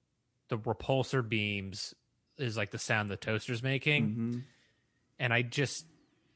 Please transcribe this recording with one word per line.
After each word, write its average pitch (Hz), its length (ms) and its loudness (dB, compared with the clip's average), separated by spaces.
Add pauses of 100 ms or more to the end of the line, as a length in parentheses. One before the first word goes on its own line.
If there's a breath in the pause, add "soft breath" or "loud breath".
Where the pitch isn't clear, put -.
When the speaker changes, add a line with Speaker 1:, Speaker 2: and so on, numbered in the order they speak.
(480)
Speaker 1:
the 123 100 0
repulsor 123 680 0
beams 104 680 -2 (440)
is, 120 180 -2
like, 104 140 0
the 113 80 -8
sound 107 320 2
the 95 60 -2
toaster's 113 460 -2
making. 135 460 2
Speaker 2:
Mm-hmm. 117 300 -2 (800 soft breath)
Speaker 1:
And 123 140 2
I 120 100 6
just, 123 440 -2 (500)